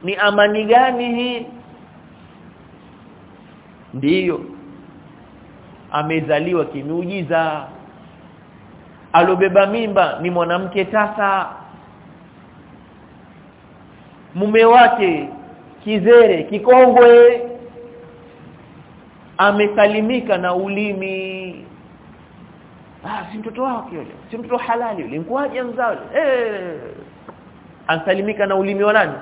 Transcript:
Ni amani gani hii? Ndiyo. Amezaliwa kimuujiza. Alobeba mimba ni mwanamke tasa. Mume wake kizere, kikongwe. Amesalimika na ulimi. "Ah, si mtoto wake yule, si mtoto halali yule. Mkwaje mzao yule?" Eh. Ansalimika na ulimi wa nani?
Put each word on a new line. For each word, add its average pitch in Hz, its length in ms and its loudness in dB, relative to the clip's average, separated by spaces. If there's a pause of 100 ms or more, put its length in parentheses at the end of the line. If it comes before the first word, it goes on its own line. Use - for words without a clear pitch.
Ni 185 120 -6
amani 208 500 0
gani 240 500 2
hii? 240 300 -6 (2500)
Ndiyo. 165 460 -2 (1500)
Amezaliwa 156 760 -2
kimuujiza. 160 1000 -6 (1500)
Alobeba 185 540 2
mimba 196 540 -2
ni 175 80 -4
mwanamke 180 560 -4
tasa. 202 640 -2 (3000)
Mume 214 300 4
wake 226 640 6 (540)
kizere, 208 600 4
kikongwe. 240 1000 6 (2000)
Amesalimika 208 1000 0
na 180 180 -4
ulimi. 190 1120 -8 (1400)
"Ah, 202 260 -12
si 214 60 -14
mtoto 220 260 -10
wake 233 320 -8
yule, 143 120 -12 (240)
si - 60 -12
mtoto 240 200 -6
halali 233 440 -6
yule. 139 180 -8
Mkwaje 254 440 -6
mzao 233 300 -4
yule?" - 120 -12 (220)
Eh. 208 520 -4 (1080)
Ansalimika 196 580 -2
na 196 100 -2
ulimi 196 280 -2
wa 208 100 2
nani? 185 280 2